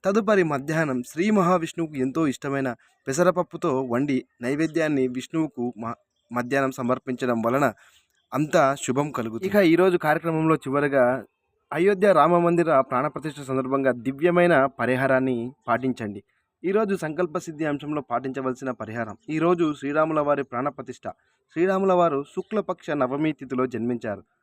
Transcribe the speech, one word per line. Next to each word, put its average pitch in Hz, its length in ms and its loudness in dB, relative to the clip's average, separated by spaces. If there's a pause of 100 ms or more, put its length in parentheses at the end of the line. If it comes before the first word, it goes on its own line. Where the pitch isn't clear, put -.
తదుపరి 202 380 2
మధ్యాహ్నం 143 600 0
శ్రీ 190 280 -2
మహావిష్ణువుకు 170 640 2
ఎంతో 135 320 0
ఇష్టమైన 135 480 -4 (320)
పెసరపప్పుతో 160 760 0
వండి 127 420 0 (160)
నైవేద్యాన్ని 147 680 0
విష్ణువుకు 127 720 -6
మ-, 113 160 -8 (400)
మధ్యాహ్నం 131 380 0
సమర్పించడం 123 680 -2
వలన 120 320 2 (600)
అంతా 143 420 2
శుభం 139 360 -2
కలుగుతుంది. 117 360 -6
ఇక 196 80 -2
ఈరోజు 175 420 6
కార్యక్రమంలో 160 580 2
చివరగా 135 680 2 (480)
అయోధ్య 190 400 4
రామ 160 240 6
మందిర 170 440 4
ప్రాణప్రతిష్ఠ 139 600 -4
సందర్భంగా 131 500 0
దివ్యమైన 143 760 2
పరిహారాన్ని 127 880 0 (140)
పాటించండి. 113 560 -4 (400)
ఈరోజు 196 320 0
సంకల్ప 160 420 -4
సిద్ధి 160 280 -8
అంశంలో 147 360 -4
పాటించవలసిన 131 680 -6
పరిహారం. 110 460 -8 (120)
ఈరోజు 160 440 0
శ్రీరాముల 151 460 -2
వారి 143 240 0
ప్రాణప్రతిష్ఠ. 123 680 -8 (420)
శ్రీరాముల 190 420 2
వారు 160 300 2
శుక్లపక్ష 185 640 -6
నవమి 147 420 0
తిథిలో 131 340 -4
జన్మించారు. 117 580 -6 (200)